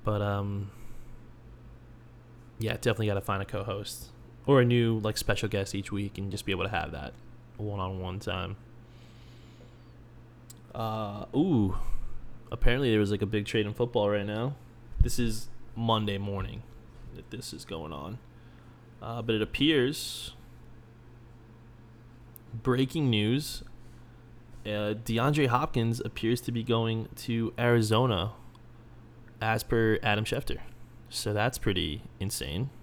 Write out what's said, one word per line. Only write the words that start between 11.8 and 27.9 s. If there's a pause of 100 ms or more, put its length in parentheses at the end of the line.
apparently
there
was,
like,
a
big
trade
in
football
right
now. (480)
This
is (280)
Monday
morning (520)
that
this
is
going
on. (840)
Uh,
but
it
appears, (2250)
breaking
news, (1000)
uh, (100)
DeAndre
Hopkins
appears
to
be
going
to
Arizona, (1080)